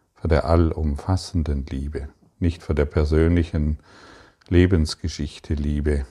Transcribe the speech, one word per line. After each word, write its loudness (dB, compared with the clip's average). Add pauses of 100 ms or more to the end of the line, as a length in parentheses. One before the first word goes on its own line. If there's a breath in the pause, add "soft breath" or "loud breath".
(160 soft breath)
vor -6
der 4
allumfassenden 0
Liebe, -8 (300)
nicht -2
vor -4
der 2
persönlichen 2 (680 loud breath)
Lebensgeschichte 0
Liebe. -2